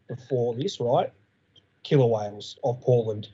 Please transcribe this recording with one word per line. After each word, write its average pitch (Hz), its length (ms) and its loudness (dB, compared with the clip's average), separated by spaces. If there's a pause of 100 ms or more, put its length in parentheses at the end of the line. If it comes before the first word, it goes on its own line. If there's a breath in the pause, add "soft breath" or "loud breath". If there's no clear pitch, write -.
before 120 480 -4
this, 156 240 -6
right, 131 340 0 (720)
killer 135 240 4
whales 104 560 -4
off 127 180 -2
Portland, 110 520 2